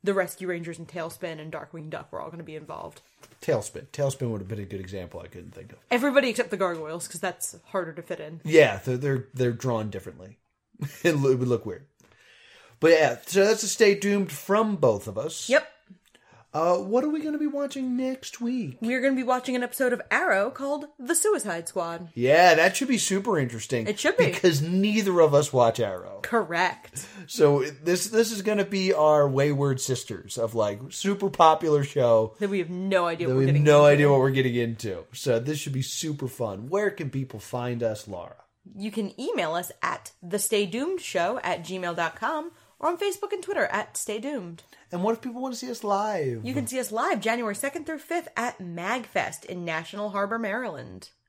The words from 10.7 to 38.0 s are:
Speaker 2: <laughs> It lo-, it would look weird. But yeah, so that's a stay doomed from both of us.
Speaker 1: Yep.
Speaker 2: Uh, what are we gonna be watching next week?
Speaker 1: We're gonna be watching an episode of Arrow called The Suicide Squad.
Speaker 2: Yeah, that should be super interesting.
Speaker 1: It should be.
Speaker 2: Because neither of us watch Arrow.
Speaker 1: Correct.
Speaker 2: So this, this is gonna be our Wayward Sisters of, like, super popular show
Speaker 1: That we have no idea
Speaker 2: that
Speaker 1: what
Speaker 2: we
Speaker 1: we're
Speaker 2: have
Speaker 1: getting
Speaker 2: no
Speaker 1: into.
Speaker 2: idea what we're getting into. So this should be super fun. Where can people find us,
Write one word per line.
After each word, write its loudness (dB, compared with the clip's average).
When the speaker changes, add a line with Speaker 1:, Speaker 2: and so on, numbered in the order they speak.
Speaker 2:
<laughs> -10
It 4
lo-, 2
it 2
would 0
look -2
weird. -12
But 6
yeah, 4
so 4
that's 2
a -4
stay 4
doomed 0
from 0
both 2
of -6
us. -8
Speaker 1:
Yep. 4
Speaker 2:
Uh, 2
what 0
are 0
we -2
gonna -4
be 0
watching -4
next -6
week? -4
Speaker 1:
We're -2
gonna 2
be -2
watching -2
an 0
episode 0
of -2
Arrow 2
called -6
The -4
Suicide 0
Squad. -6
Speaker 2:
Yeah, 8
that 6
should -2
be 2
super 0
interesting. -4
Speaker 1:
It -4
should 2
be. 6
Speaker 2:
Because 2
neither 2
of 8
us 4
watch 4
Arrow. -4
Speaker 1:
Correct. -2
Speaker 2:
So 4
this, -2
this 2
is -6
gonna 0
be 0
our 6
Wayward 0
Sisters -6
of, -2
like, 0
super -2
popular 6
show 4
Speaker 1:
That -2
we 0
have -6
no 0
idea -2
Speaker 2:
that 0
Speaker 1:
what 2
Speaker 2:
we 4
Speaker 1:
we're 4
Speaker 2:
have 4
Speaker 1:
getting 4
Speaker 2:
no 10
Speaker 1:
into. 10
Speaker 2:
idea 6
what 6
we're 4
getting 2
into. -4
So 0
this -4
should -8
be -4
super -6
fun. -8
Where 0
can -8
people -8
find -6
us, -4